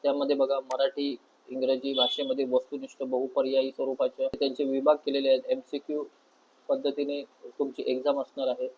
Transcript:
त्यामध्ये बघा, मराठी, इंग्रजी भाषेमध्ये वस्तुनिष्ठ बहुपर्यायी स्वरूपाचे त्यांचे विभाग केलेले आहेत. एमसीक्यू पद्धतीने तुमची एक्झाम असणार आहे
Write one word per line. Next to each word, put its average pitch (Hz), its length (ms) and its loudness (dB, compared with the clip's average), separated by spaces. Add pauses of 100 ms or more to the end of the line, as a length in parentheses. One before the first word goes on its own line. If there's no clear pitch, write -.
त्यामध्ये 143 320 2
बघा, 135 240 2
मराठी, 135 560 -2 (320)
इंग्रजी 131 460 0
भाषेमध्ये 131 560 0
वस्तुनिष्ठ 131 540 -2
बहुपर्यायी 131 680 0
स्वरूपाचे 135 560 -2 (120)
त्यांचे 139 240 0
विभाग 135 320 4 (100)
केलेले 139 240 0
आहेत. 131 200 4
एमसीक्यू 143 540 -4 (680)
पद्धतीने 143 520 0 (380)
तुमची 135 280 -2
एक्झाम 135 340 2
असणार 131 260 -4
आहे 127 200 -2 (100)